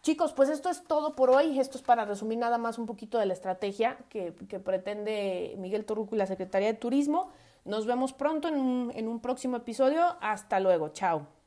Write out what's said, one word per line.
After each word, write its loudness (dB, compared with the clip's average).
Chicos, 0
pues 6
esto -2
es -8
todo 0
por 6
hoy. 4
Esto -2
es -12
para 4
resumir -4
nada 0
más -4
un -6
poquito -4
de 2
la 0
estrategia -2
que, -8
que -8
pretende -2
Miguel -4
Torruco -4
y 2
la 2
Secretaría 0
de -2
Turismo. 0
Nos -4
vemos 0
pronto -2
en 0
un, 0
en -4
un -6
próximo -4
episodio. 2
Hasta -2
luego. 4
Chao. -2